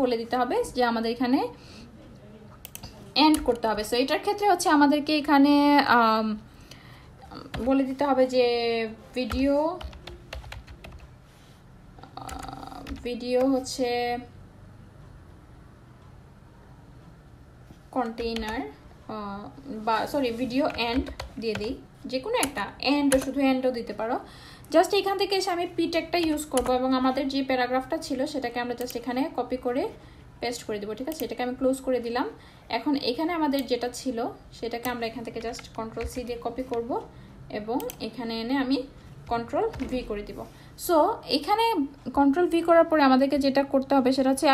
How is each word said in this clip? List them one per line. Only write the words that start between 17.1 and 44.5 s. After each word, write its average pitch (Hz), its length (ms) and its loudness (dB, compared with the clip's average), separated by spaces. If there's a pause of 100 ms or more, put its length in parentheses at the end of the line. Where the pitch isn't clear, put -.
container, 226 680 -4
আহ, 208 840 -12 (420)
বা 226 100 2 (160)
sorry, 269 180 0 (120)
video 254 220 0 (240)
end 254 160 0 (380)
দিয়ে 220 200 -2
দিই, 240 120 -4 (360)
যে 254 140 -2
কোনো 466 120 -2 (100)
একটা, - 180 -4 (300)
এন্ড, 285 160 4 (140)
শুধু 269 160 -4 (120)
এন্ডও 254 260 0
দিতে 226 220 -8
পারো। 226 160 -2 (560)
Just 339 280 6
এখান 392 220 0
থেকে 392 180 0
এসে 381 160 -2
আমি 349 100 -2 (100)
পি 339 80 0 (100)
ট্যাগটা 320 240 -2 (100)
ইউজ 302 140 -2 (100)
করব 247 160 2 (120)
এবং 262 100 0 (100)
আমাদের 262 320 2
যে 269 160 0
প্যারাগ্রাফটা 254 480 0 (100)
ছিল 254 140 -4 (120)
সেটাকে 247 320 -6
আমরা 240 160 -6
just 247 200 -8
এখানে 247 200 -4 (180)
copy 254 180 -4 (100)
করে 254 160 0 (580)
paste 240 260 -6
করে 214 160 -4
দেবো, 208 160 -6
ঠিক 262 140 -8
আছে? - 140 -8
এটাকে 226 200 -6
আমি 247 140 -4
close 262 160 2 (100)
করে 254 200 2
দিলাম। 240 200 -2 (520)
এখন 294 140 0 (180)
এখানে 320 280 -2
আমাদের 277 220 2 (100)
যেটা 247 180 0 (120)
ছিল 240 180 -4 (400)
সেটাকে 233 360 -6
আমরা 233 160 -6
এখান 240 160 -10
থেকে 226 200 -10
just 240 180 -10 (140)
control 226 340 -8
সি 254 160 -8
দিয়ে 240 180 -6
copy 269 160 -6 (100)
করব 233 180 -2 (720)
এবং 220 180 -4 (300)
এখানে 226 240 -8 (100)
এনে 240 120 -2 (100)
আমি 262 140 0 (540)
control 240 320 0 (260)
ভি 254 100 -2 (100)
করে 208 180 -6
দিব। 202 100 -14 (480)
So, 349 100 4 (420)
এখানে 415 260 2 (540)
control 285 360 6
ভি 330 140 4
করার 339 220 8
পরে 311 180 4
আমাদেরকে 269 280 4 (100)
যেটা 277 160 4 (120)
করতে 262 220 2
হবে 254 200 4
সেটা 262 160 2
হচ্ছে 269 220 0